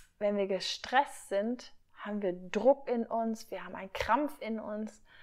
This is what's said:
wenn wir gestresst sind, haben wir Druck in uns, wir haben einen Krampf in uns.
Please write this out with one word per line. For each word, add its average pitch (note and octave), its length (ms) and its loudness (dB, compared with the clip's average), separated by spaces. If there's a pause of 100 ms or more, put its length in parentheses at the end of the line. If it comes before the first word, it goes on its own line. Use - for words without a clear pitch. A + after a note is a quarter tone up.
(180)
wenn G#3 180 2
wir G3 100 2
gestresst A#3 800 0
sind, A3 460 -2 (200)
haben G#3 280 -6
wir F#3 100 2
Druck G#3 560 2
in A#3 180 0
uns, A3+ 440 -2
wir F3+ 140 -8
haben F#3 100 -10
einen F#3+ 180 -10
Krampf C#4+ 480 2
in A3 200 -4
uns. G#3+ 420 -6 (200)